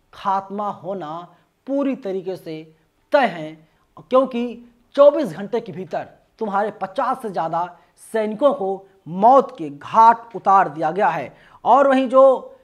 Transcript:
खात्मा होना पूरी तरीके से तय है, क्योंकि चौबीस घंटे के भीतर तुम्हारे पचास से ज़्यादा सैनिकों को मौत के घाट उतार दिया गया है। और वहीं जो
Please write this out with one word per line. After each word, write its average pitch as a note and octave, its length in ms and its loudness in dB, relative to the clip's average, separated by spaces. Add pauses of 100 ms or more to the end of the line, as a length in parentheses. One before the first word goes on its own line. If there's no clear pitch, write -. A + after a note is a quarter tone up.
(140)
खात्मा G3 560 -6
होना F3 640 -12 (320)
पूरी C#4 280 -2
तरीके F#3 400 -8
से D#3+ 400 -16 (360)
तय C#4+ 140 2
है, D#3+ 420 -10 (320)
क्योंकि B3 640 -4 (300)
चौबीस C#4+ 380 4
घंटे G3+ 260 -6
के A3 120 -16
भीतर E3 380 -10 (300)
तुम्हारे G3+ 320 -2
पचास B3 500 -6
से A3+ 80 -10
ज़्यादा E3+ 480 -6 (360)
सैनिकों A3 400 0
को F#3+ 340 -6 (200)
मौत G#3+ 500 4
के D#3 120 -10
घाट A3+ 680 2
उतार F#3+ 340 2
दिया D#3 220 -4
गया F#3 180 0
है। D3+ 260 -8 (300)
और C4+ 220 4
वहीं C4 220 2
जो C4 540 4